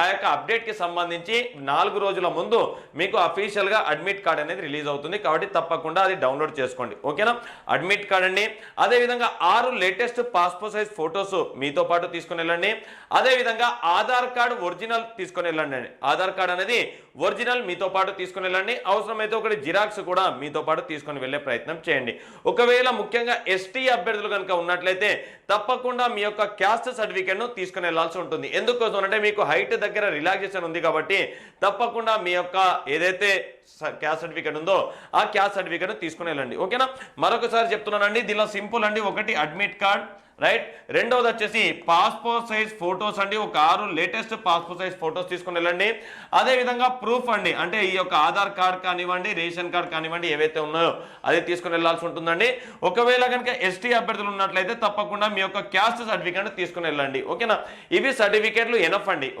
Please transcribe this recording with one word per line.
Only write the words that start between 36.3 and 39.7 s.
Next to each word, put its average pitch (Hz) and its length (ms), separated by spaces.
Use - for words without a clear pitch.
వెళ్ళండి. 131 320
ఓకేనా? 254 220
మరొకసారి 226 500
చెప్తున్నానండి, 208 540
దీనిలో 208 180
సింపుల్ 208 320
అండి. 214 220
ఒకటి 196 320
అడ్మిట్ 175 400